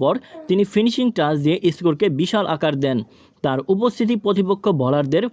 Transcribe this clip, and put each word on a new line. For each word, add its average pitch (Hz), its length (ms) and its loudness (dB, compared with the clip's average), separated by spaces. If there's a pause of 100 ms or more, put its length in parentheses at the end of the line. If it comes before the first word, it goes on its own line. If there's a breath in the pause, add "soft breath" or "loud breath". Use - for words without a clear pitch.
পর 147 120 2 (340 loud breath)
তিনি 196 160 2 (100)
ফিনিশিং 233 380 0
টাচ 151 240 0 (100)
দিয়ে 165 120 2 (180)
স্কোরকে 175 340 0
বিশাল 180 380 0
আকার 156 320 -2
দেন। 135 180 0 (460 soft breath)
তার 135 160 -2 (140)
উপস্থিতি 233 420 0
প্রতিপক্ষ 196 540 0
বোলারদের 143 640 0